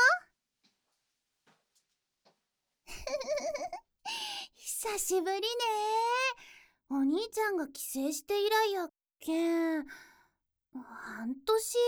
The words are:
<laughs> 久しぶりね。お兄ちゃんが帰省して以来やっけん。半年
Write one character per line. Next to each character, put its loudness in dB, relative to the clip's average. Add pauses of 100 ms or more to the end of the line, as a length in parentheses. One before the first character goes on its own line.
(2750)
<laughs> -6 (720)
久 -4
し 2
ぶ 0
り -2
ね。 -2 (1400)
お 2
兄 2
ち -4
ゃ 2
ん 0
が -2
帰 -12
省 -2
し -6
て 0
以 4
来 4
や -2
っ -12 (260)
け 2
ん。 -8 (840)
半 -8
年 2 (100)